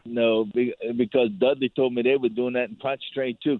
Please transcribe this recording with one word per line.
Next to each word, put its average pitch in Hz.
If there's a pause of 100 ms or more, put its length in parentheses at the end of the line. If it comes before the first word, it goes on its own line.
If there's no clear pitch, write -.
No, 113
be-, 120 (200)
because 120 (100)
Dudley 135
told 127
me 120
they 131
were 123
doing 123
that 123
in 110
Pontchartrain 131
too, 143